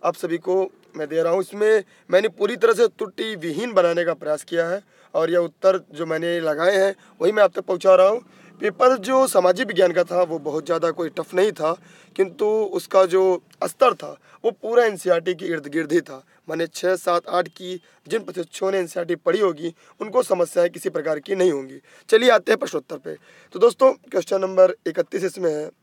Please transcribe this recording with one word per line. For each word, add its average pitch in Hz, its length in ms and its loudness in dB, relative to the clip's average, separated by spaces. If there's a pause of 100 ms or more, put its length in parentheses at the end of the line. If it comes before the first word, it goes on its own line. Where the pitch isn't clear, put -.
आप 170 120 0
सभी 170 220 -6
को 185 340 -2 (240)
मैं 156 120 -8
दे 160 160 -2
रहा 170 100 0
हूँ। 190 80 0
इसमें 208 420 0 (280)
मैंने 196 160 2
पूरी 202 280 -4
तरह 226 180 4
से 220 140 2
त्रुटि 214 480 -6
विहीन 170 380 -8
बनाने 175 320 -2
का 165 80 -4
प्रयास 147 300 -8
किया 165 240 -6
है 190 160 -8 (300)
और 160 180 -2
यह 175 80 0
उत्तर 185 520 -2
जो 156 140 -8
मैंने 165 340 -4
लगाए 165 380 0
हैं, 196 180 0 (260)
वही 175 100 2
मैं 214 120 4
आप 180 100 2
तक 190 80 -6
पहुँचा 185 340 4
रहा 185 120 6
हूँ। 226 180 0 (340)
पेपर 247 380 2
जो 262 300 2
सामाजिक 185 400 2
विज्ञान 185 240 2
का 175 120 0
था, 175 200 0
वो 160 160 -4
बहुत 151 260 -6
ज़्यादा 165 260 0
कोई 160 180 -6
टफ - 240 -10
नहीं 190 180 2
था, 160 300 -4 (340)
किंतु 190 300 -2 (280)
उसका 190 320 2
जो 185 360 2 (220)
स्तर 226 300 2
था, 147 240 -14 (280)
वो 226 60 0
पूरा 233 340 2
एनसीईआरटी 180 500 -2
के 160 100 -12
इर्द 156 220 -6
गिर्द 151 240 -4
ही 170 100 2
था। 135 220 -18 (260)
माने 165 180 -6
छः, 180 280 -2
सात, 175 320 -4
आठ 175 200 -2
की 180 340 -14 (260)
जिन 196 160 -6
प्रशिक्षुओं 180 480 -6
ने 196 60 0
एनसीईआरटी 175 380 -4
पढ़ी - 240 -2
होगी, 165 360 -2 (260)
उनको 220 220 0
समस्याएं 175 460 0
किसी 175 200 -8
प्रकार 156 300 -4
की 190 160 -4
नहीं 185 160 2
होंगी। 135 280 -8 (300)
चलिए 233 200 6
आते 220 220 4
हैं 220 80 2
प्रश्नोत्तर 160 380 -8
पे। 151 200 -14 (340)
तो 190 80 -12
दोस्तों, 240 320 4
question 196 500 -4
number 185 340 4 (120)
इकतीस 165 360 -4
इसमें 175 300 -4
है 151 180 -8 (120)